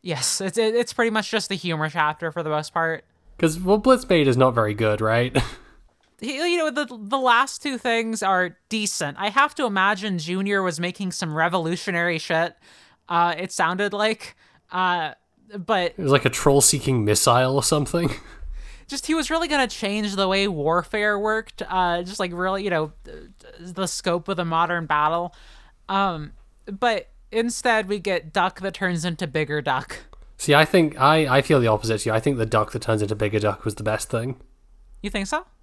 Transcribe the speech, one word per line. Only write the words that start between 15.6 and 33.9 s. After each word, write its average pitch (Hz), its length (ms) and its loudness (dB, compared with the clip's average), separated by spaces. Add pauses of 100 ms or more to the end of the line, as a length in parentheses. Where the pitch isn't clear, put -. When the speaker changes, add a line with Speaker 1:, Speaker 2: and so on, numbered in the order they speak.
Speaker 2:
It 190 60 -8
was 139 100 2
like 139 120 4
a 170 60 4
troll-seeking 135 760 4
missile 123 520 4
or 135 60 2
something. 156 480 0 (400)
<laughs> - 380 -14
Speaker 1:
just, - 180 -8
he 311 80 0
was 320 160 -2
really 330 160 0
gonna 269 220 0
change 208 480 -4
the 196 100 2
way 196 220 2
warfare 180 680 -2
worked, 214 500 -4
uh, 180 340 0
just, 185 160 -10
like, 180 140 -4
really, 190 320 -2
you 196 60 -2
know, 156 220 0 (680)
the 180 260 -6
scope 170 420 -2
of 190 80 -2
the 175 80 -2
modern 165 420 0
battle. 156 480 0 (540)
Um, 185 440 -2 (340)
but 208 440 -2 (200)
instead 226 580 0
we 208 120 -2
get 170 320 -4
duck 185 300 0
that 190 120 -4
turns 175 300 -2
into 170 240 -4
bigger 147 340 -2
duck. 139 360 -4 (380)
Speaker 2:
See, - 180 2
I 156 100 10
think, 156 340 4
I, 139 400 4
I 139 40 4
feel 143 180 4
the 117 80 4
opposite 110 320 0
to - 80 -2
you. 110 60 2
I 110 40 4
think 131 200 0
the 110 80 0
duck 107 260 0
that 110 100 -6
turns 110 200 0
into 104 120 -2
bigger 107 240 0
duck 104 260 0
was 107 120 -4
the 107 80 -10
best 107 260 -2